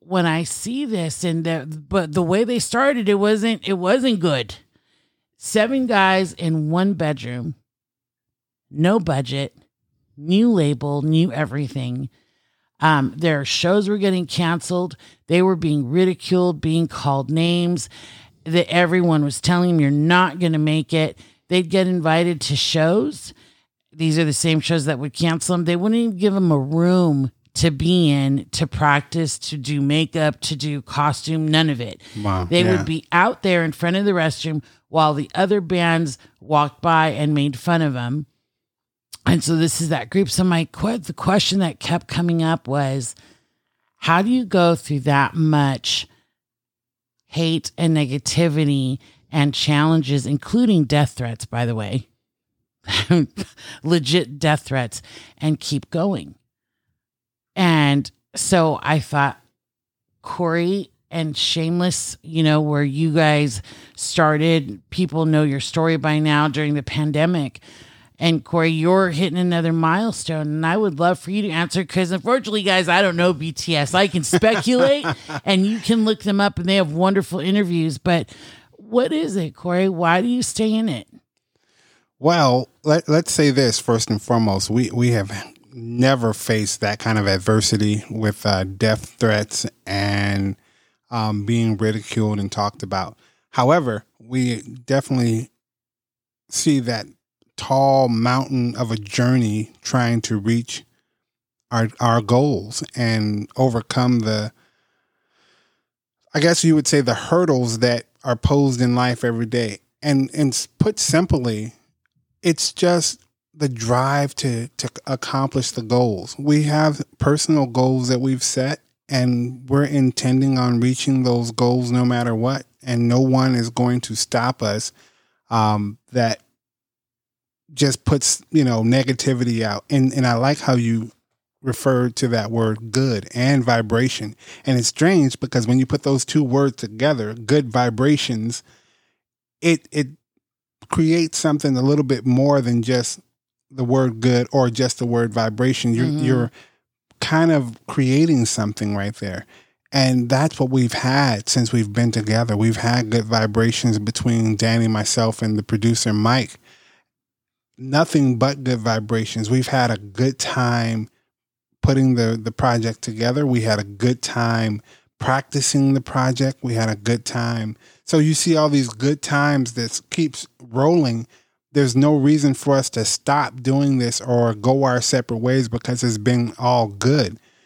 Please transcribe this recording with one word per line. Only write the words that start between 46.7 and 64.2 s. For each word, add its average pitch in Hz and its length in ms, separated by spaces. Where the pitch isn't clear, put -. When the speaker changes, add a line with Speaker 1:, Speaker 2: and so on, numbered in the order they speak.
Speaker 1:
hate 165 500
and 165 200
negativity 143 1000
and 143 220
challenges, 147 720
including 190 600
death 147 300
threats, 117 300
by 117 220
the 117 80
way, 110 340
<laughs> 175 160
legit 147 560
death 151 240
threats, 127 400
and 151 240
keep - 300
going? 135 460
And 151 560
so 165 480
I 151 180
thought, 139 380
Corey 170 680
and 156 260
Shameless, 170 840
you 160 200
know, 151 180
where 147 240
you 147 280
guys 147 500
started, 151 840